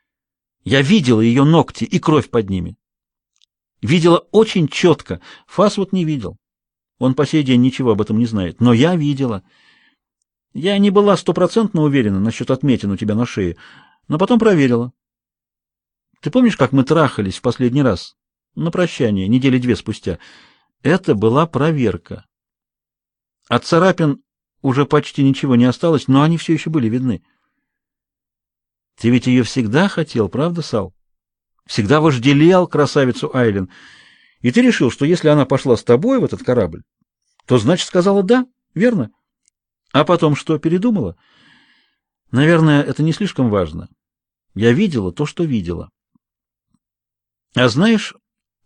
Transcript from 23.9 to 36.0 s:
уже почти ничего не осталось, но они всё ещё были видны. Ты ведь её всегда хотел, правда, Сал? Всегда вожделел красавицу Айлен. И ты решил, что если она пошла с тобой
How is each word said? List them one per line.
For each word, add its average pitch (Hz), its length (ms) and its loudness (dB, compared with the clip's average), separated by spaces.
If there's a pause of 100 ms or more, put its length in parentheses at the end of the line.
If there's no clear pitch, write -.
уже 135 240 0
почти 147 360 -2
ничего 135 320 0
не 120 120 4
осталось, 147 420 -2
но 135 140 4
они 160 160 0
всё 165 160 -2
ещё 156 160 -6
были 135 180 -2
видны. 123 340 -4 (1700)
Ты 117 140 0
ведь 123 160 2
её 127 180 2
всегда 127 440 -2
хотел, 123 420 -4
правда, 165 320 -4
Сал? 98 320 -8 (720)
Всегда 131 340 0
вожделел 151 640 4
красавицу 143 720 -2
Айлен. 101 320 0 (720)
И 120 100 0
ты 226 120 2
решил, 208 280 2
что - 140 -6
если 160 240 0
она 147 160 4
пошла 131 320 0
с - 80 -6
тобой 208 360 2